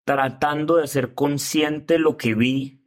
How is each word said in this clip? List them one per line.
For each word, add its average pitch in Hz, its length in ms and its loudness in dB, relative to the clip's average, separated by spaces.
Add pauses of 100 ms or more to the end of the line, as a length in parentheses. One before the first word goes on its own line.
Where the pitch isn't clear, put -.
tratando 147 720 0
de 156 60 4
hacer 139 300 -2
consciente 151 840 0
lo 156 180 2
que 113 180 0
vi 131 520 -2